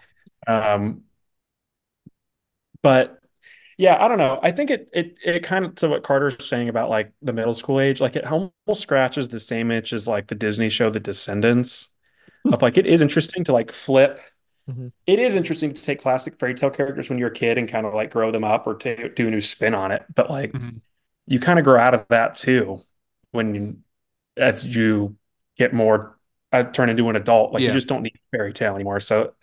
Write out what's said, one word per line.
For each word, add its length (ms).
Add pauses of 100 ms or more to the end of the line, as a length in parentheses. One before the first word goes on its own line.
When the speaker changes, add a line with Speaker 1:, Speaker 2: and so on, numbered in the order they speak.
(480)
Speaker 1:
Um, 580 (1800)
but 360 (600)
yeah, 200
I 80
don't 120
know. 240
I 80
think 180
it, 240
it, 320
it 180
kind 220
of, 100
to 140
what 140
Carter's 440
saying 220
about, 220
like, 200 (120)
the 100
middle 220
school 240
age, 200
like, 160
it 120
almost 260 (220)
scratches 520
the 120
same 320
itch 220
as, 140
like, 200
the 80
Disney 340
show, 220
The 80
Descendants, 920 (560)
of, 160
like, 160
it 80
is 160
interesting 440
to, 80
like, 180
flip. 500 (480)
Speaker 2:
Mm-hmm. 200 (180)
Speaker 1:
It 100
is 180
interesting 380
to 80
take 200
classic 380
fairy 140
tale 160
characters 400
when 80
you're 120
a 40
kid 240
and 100
kinda, 220
like, 220
grow 180
them 140
up 240
or 80
ta-, 400
do 120
a 40
new 100
spin 320
on 180
it. 220
But, 160
like, 240
Speaker 3:
Mm-hmm. 240 (480)
Speaker 1:
you 140
kinda 240
grow 160
out 160
of 140
that 260
too 460 (500)
when 240
you, 220 (600)
as 280
you 520 (400)
get 160
more, 460 (320)
uh, 120
turn 260
into 200
an 80
adult. 340
Like, 120
you 40
Speaker 3:
Yeah. 60
Speaker 1:
just 140
don't 160
need 140 (140)
fairy 220
tale 220
anymore. 260
So 420